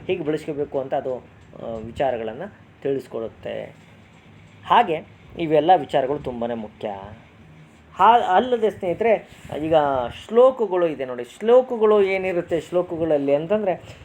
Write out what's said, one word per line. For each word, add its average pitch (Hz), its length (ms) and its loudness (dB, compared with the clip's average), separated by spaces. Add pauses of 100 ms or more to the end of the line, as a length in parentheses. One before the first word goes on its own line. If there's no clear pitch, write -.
ಹೇಗೆ 185 160 -4
ಬೆಳೆಸ್ಕೋಬೇಕು 147 560 -4
ಅಂತ 135 140 -8
ಅದು, 131 240 -4
ಆ, - 580 -14 (100)
ವಿಚಾರಗಳನ್ನು 120 800 -6 (160)
ತಿಳಿಸ್ಕೊಡುತ್ತೆ. 110 920 -8 (880)
ಹಾಗೆ 214 420 2 (320)
ಇವೆಲ್ಲ 156 360 4
ವಿಚಾರಗಳು 143 440 0
ತುಂಬಾ 120 360 -6
ಮುಖ್ಯ. 107 360 -10 (1040)
ಹಾ, 226 260 6 (160)
ಅಲ್ಲದೆ 226 340 2
ಸ್ನೇಹಿತರೆ, 202 580 -2 (340)
ಈಗ 160 140 0 (520)
ಶ್ಲೋಕಗಳು 220 600 2
ಇದೆ 135 180 -6
ನೋಡಿ. 123 180 -8
ಶ್ಲೋಕಗಳು 220 800 2
ಏನಿರುತ್ತೆ 185 600 -2
ಶ್ಲೋಕಗಳಲ್ಲಿ 160 760 0
ಅಂತಂದರೆ, 180 680 -2